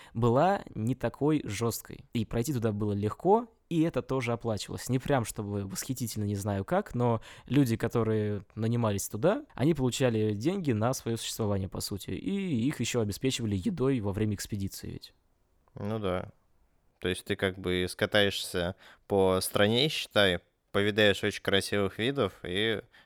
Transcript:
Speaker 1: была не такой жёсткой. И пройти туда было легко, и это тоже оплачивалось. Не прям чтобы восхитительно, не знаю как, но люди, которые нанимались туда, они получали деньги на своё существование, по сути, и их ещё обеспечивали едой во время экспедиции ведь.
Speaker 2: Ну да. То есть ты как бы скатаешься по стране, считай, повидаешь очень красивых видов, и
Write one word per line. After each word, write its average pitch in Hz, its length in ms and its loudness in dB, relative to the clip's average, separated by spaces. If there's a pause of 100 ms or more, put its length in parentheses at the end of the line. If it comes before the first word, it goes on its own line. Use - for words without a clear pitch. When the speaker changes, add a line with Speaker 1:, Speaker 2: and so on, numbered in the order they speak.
(140)
Speaker 1:
была 131 480 4 (140)
не 113 200 -2
такой 143 500 0
жёсткой. - 680 -4
И 113 120 -2
пройти 120 280 -2
туда 113 180 0
было 104 220 -2
легко, 170 540 0 (220)
и 165 140 2
это 160 180 0
тоже 123 320 -2
оплачивалось. 107 560 -6
Не 127 100 2
прям 127 240 0
чтобы 101 420 -4
восхитительно, 110 600 -6
не 104 100 0
знаю 98 300 -2
как, - 280 -2
но 120 280 0 (260)
люди, 123 300 4
которые 107 640 0 (120)
нанимались 113 520 0
туда, 196 380 0 (100)
они 170 180 4
получали 120 600 2
деньги 151 400 0
на 110 200 2
своё 117 240 -4
существование, 101 520 -2
по - 100 -8
сути, 98 320 -8
и 170 560 -2
их 151 140 -2
ещё 120 200 0
обеспечивали 107 540 -2
едой 131 460 0
во 101 100 -2
время 104 240 0
экспедиции - 560 -8
ведь. - 220 -14 (640)
Speaker 2:
Ну 107 240 -6
да. 92 320 -2 (680)
То - 80 -4
есть 90 160 -2
ты 104 140 -4
как 95 200 0
бы 90 320 0
скатаешься 98 840 0 (320)
по 95 340 4
стране, 113 480 2
считай, 98 500 2 (340)
повидаешь 101 500 4
очень 104 180 -2
красивых 98 560 0
видов, 120 360 0 (100)
и 104 380 -2 (240)